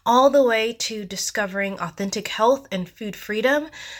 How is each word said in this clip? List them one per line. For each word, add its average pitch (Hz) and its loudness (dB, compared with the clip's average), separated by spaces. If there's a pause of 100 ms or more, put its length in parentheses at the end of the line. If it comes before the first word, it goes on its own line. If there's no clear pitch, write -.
all 262 6
the 277 6
way 226 2
to 214 -8
discovering 196 -4
authentic 196 -6
health 262 2
and 185 -4
food 208 -12
freedom 262 0 (320)